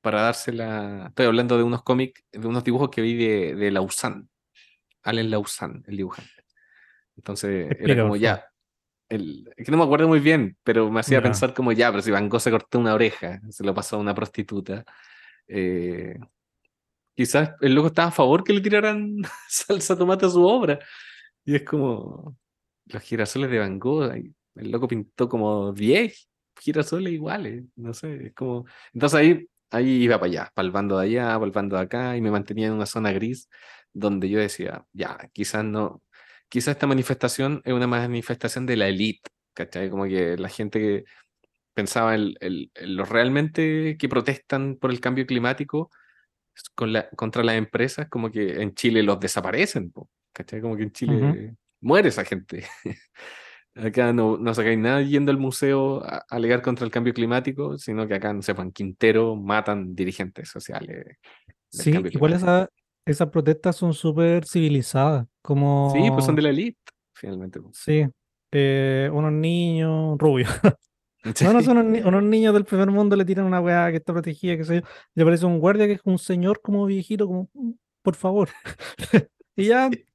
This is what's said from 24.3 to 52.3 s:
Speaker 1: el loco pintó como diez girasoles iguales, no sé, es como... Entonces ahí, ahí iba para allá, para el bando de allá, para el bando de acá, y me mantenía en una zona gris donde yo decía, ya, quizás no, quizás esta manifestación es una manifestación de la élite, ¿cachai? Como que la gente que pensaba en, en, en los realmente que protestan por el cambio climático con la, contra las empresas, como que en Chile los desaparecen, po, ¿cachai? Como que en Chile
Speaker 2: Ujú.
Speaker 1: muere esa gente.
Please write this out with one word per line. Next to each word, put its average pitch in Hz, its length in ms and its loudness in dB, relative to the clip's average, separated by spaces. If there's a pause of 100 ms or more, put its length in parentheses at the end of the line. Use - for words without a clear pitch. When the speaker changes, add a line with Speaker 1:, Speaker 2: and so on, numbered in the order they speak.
Speaker 1:
el 107 140 -12
loco 120 180 -4
pintó 120 400 -4
como 107 440 -2
diez 123 560 0 (320)
girasoles 165 540 -4
iguales, 156 500 -10 (120)
no 117 180 -12
sé, 139 320 -14
es 107 80 -20
como... 123 320 -8 (260)
Entonces 143 260 2
ahí, 160 280 6 (240)
ahí 123 180 0 (160)
iba 117 160 4
para 90 100 0
allá, 85 240 -8
para 95 120 -2
el 90 60 -6
bando 98 260 -2
de 95 80 0
allá, 117 280 0
para 110 120 -2
el 98 60 -4
bando 101 240 -4
de 92 60 -2
acá, 123 340 -4
y 120 40 -4
me 110 100 0
mantenía 104 360 -2
en 110 80 -2
una 107 120 -4
zona 107 260 -4
gris 113 360 -6 (460)
donde 98 340 -2
yo 104 120 0
decía, 95 520 -6
ya, - 260 -10 (140)
quizás 107 320 -6
no, 107 380 -6 (480)
quizás 127 260 -2
esta 147 100 -2
manifestación 135 800 -2
es 127 80 -4
una 123 140 0
manifestación 120 800 -4
de 123 100 -2
la 101 120 0
élite, 98 420 -4 (240)
¿cachai? 87 360 -8
Como 98 140 -6
que 90 320 -2
la 92 140 -8
gente 107 300 -6
que 101 240 -2 (680)
pensaba 113 400 0
en, 104 260 -2
en, 87 340 -8
en 95 220 -8
los 98 120 -4
realmente 156 880 0
que 139 120 -4
protestan 135 680 -4
por 131 140 -4
el 123 100 -4
cambio 127 260 -2
climático 127 640 -4 (840)
con 110 180 -4
la, 110 180 -2
contra 113 340 -4
las 113 120 2
empresas, 127 540 -4
como 113 200 -6
que 101 320 -4
en 101 120 -4
Chile 113 280 2
los 104 180 2
desaparecen, 98 720 -4
po, - 180 -20 (240)
¿cachai? - 260 -12
Como 113 160 -4
que 107 80 -4
en 107 80 -8
Chile 131 240 -2
Speaker 2:
Ujú. 117 400 -2 (240)
Speaker 1:
muere 165 300 4
esa 101 140 -6
gente. 92 420 -10 (180)